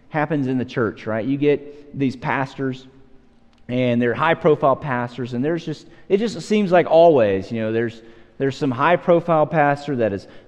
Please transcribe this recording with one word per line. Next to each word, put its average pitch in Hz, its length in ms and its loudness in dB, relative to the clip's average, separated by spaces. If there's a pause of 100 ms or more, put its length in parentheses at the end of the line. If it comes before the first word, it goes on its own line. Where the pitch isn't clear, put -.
happens 147 400 -2
in 131 100 -2
the 120 60 -2
church, 113 420 -4
right? 110 180 -4
You 135 120 -2
get 143 600 -4
these 131 200 -2
pastors, 135 720 -6 (800)
and 123 340 0
they're 120 100 2
high-profile 151 640 2
pastors, 123 560 -6
and 120 100 -4
there's 165 220 -2
just, - 220 -10 (220)
it 190 100 2
just 214 240 -4
seems 208 300 0
like 175 180 4
always, 127 600 4
you 117 100 -4
know, 110 120 -2
there's, 113 300 -2 (340)
there's 135 200 -4
some 143 160 -2
high-profile 165 720 2
pastor 143 500 0
that 110 160 0
has 98 140 -6 (220)